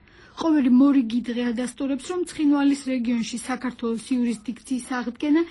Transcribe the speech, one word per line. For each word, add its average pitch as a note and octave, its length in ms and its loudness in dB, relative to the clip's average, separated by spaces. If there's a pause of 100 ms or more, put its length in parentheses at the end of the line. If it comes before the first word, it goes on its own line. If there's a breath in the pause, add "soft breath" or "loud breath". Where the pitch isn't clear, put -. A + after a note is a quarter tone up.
(380 soft breath)
ყოველი D4+ 320 2
მორიგი B3 520 6
დღე A#3+ 240 -4
ადასტურებს, B3+ 600 -4
რომ F4+ 160 -4
ცხინვალის C#4+ 600 2
რეგიონში A#3+ 560 -2
საქართველოს A#3 680 -6
იურისდიქციის A#3+ 840 -4
აღდგენა C#4 600 0